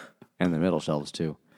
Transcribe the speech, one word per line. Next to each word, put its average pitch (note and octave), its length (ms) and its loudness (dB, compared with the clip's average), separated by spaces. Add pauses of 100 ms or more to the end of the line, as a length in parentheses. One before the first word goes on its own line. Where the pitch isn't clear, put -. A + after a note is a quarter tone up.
(400)
And F2+ 120 4
the D#2+ 60 0
middle E2+ 220 2
shelves, D2+ 320 -2
too. D#2 240 -4 (220)